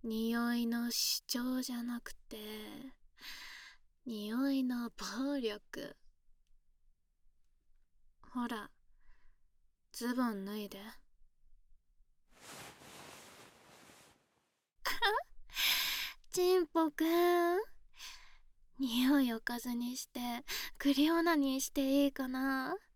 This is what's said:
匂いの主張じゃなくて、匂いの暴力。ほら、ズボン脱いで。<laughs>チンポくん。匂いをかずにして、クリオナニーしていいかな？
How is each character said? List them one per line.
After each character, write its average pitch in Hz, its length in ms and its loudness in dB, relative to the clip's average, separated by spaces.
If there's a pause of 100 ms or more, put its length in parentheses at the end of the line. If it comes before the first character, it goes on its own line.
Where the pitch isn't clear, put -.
匂 233 500 -2
い 240 140 0
の 233 240 -2
主 - 360 -2
張 254 340 -4
じ 254 120 -6
ゃ 240 100 -8
な 240 160 -6
く - 160 -14
て、 - 220 -16 (1700)
匂 226 460 -2
い 269 120 2
の 240 280 -2
暴 254 500 -4
力。 208 560 -8 (2250)
ほ 240 180 -6
ら、 220 240 -10 (1200)
ズ 240 220 -4
ボ 247 160 0
ン 196 160 -6
脱 208 100 -8
い 208 140 -8
で。 196 100 -14 (4000)
<laughs> 440 400 8 (1040)
チ 359 260 6
ン 349 100 4
ポ 320 240 2
く - 120 -2
ん。 349 560 4 (1160)
匂 254 420 2
い 247 140 2
を 226 80 -4
か 240 180 -6
ず 247 140 -6
に 240 240 -4
し - 100 -10
て、 240 380 -8 (320)
ク 285 160 4
リ 294 180 6
オ 339 100 4
ナ 339 140 4
ニ 269 220 2
ー - 20 -2
し - 140 -6
て 277 320 4
い - 40 4
い 277 40 -18
か 262 160 -6
な？ 262 480 -2 (180)